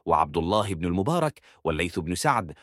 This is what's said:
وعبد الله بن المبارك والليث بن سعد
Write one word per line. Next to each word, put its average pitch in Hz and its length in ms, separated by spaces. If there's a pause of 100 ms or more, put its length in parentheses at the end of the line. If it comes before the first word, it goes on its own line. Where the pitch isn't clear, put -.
وعبد 78 320
الله 101 380
بن 80 100
المبارك 131 560 (240)
والليث 82 340
بن 87 160
سعد 110 480